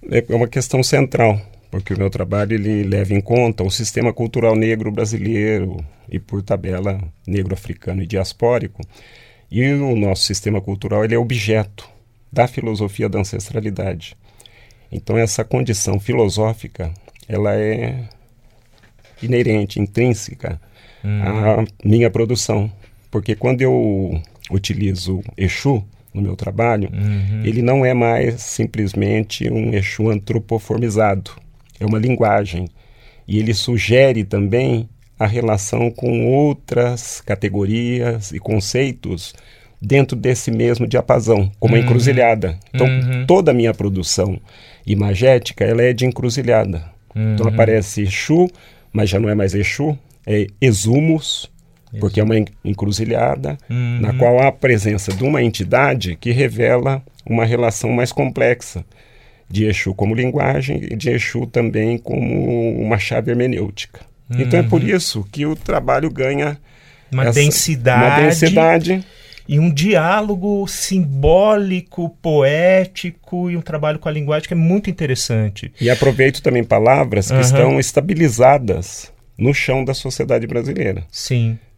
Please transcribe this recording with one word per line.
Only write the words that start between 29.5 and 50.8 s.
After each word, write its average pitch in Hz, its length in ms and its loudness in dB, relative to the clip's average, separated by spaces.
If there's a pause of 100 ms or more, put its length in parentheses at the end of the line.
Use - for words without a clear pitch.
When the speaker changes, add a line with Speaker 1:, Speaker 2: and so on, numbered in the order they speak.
Speaker 1:
um 113 220 -2
Exu 104 360 -2
antropoformizado. 107 1200 -2 (480)
É 110 60 -4
uma 107 140 0
linguagem. 104 680 0 (600)
E 104 100 0
ele 110 160 0
sugere 120 720 2
também 113 640 0 (320)
a 110 80 0
relação 117 640 0
com 120 360 -2
outras 127 920 0
categorias 107 1120 -2
e 78 80 -8
conceitos 107 960 -4 (480)
dentro 135 340 2
desse 120 360 -2
mesmo 117 360 0
diapasão, 113 720 2
como 123 160 4
a - 20 6
Speaker 2:
Uhum. 117 60 4
Speaker 1:
encruzilhada. 117 720 2 (160)
Então, 127 140 2
Speaker 2:
Uhum. 127 400 0
Speaker 1:
toda 170 240 6
a - 20 6
minha 117 200 2
produção 95 640 -2 (460)
imagética, 101 800 2
ela 113 180 2
é 123 100 4
de 120 120 0
encruzilhada. 120 800 0 (300)
Então, 110 320 0
Speaker 2:
Uhum. 110 60 0
Speaker 1:
aparece 110 480 2
Exu, 151 460 2 (440)
mas 104 180 0
já 92 100 0
não 110 100 0
é 107 60 2
mais 98 200 0
Exu, 139 420 -2 (280)
é 104 220 0 (140)
exumos, 135 880 0 (420)